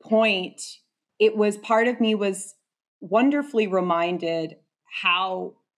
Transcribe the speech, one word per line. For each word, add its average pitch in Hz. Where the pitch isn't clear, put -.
point, 214
it 214
was, 208
part 226
of 240
me 220
was 196
wonderfully 240
reminded 170
how 185